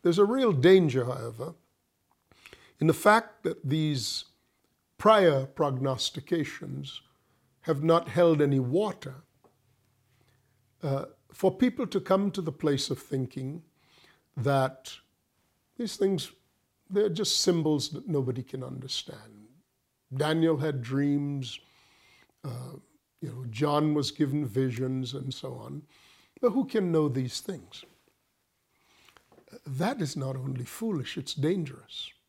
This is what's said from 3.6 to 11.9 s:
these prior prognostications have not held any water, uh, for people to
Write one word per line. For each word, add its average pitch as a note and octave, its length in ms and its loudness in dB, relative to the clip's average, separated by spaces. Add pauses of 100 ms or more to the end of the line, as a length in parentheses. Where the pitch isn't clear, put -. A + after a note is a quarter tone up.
these D3 580 -2 (720)
prior F3 500 6
prognostications C#3 1500 -4 (640)
have D3 200 -2
not E3 240 4
held E3 340 4
any C#3 200 4
water, C#3+ 560 -2 (1700)
uh, C3+ 220 -2 (260)
for F#3+ 180 2
people B3 360 0
to G3 140 -2